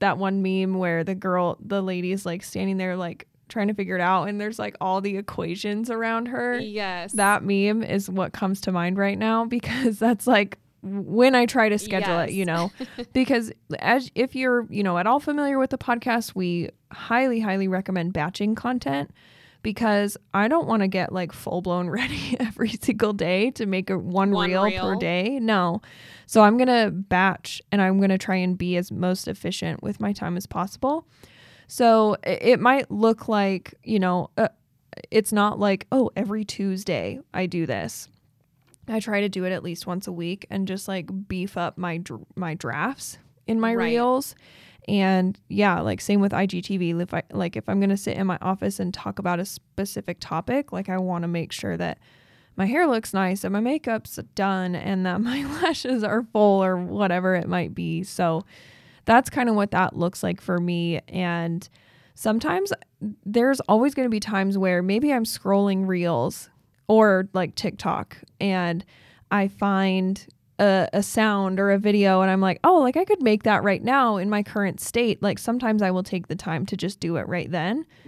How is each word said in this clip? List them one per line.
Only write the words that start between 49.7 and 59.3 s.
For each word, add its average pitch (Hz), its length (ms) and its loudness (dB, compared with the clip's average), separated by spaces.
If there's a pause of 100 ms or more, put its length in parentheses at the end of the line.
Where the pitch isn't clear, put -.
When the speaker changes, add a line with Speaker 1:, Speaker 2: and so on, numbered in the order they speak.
Speaker 1:
topic, 247 520 -4
like, 190 160 -6
I 185 100 -2
wanna 180 280 -4
make 170 240 -4
sure 185 260 -6
that 170 220 -6 (560)
my 190 120 -2
hair 311 200 2
looks 233 260 0
nice 190 300 0
and 190 100 -4
my 202 60 0
makeup's 240 600 -4 (160)
done 185 400 0
and 190 280 -2
that 185 160 -2
<laughs> - 0 -
my 247 220 -2 (180)
lashes 262 440 0
are 220 180 0 (100)
full 202 300 6
or 185 140 2
whatever 185 580 0
it 170 140 0
might 175 260 -2
be. 165 300 -4
So 175 400 -2 (600)
that's 240 240 6
kinda 240 240 0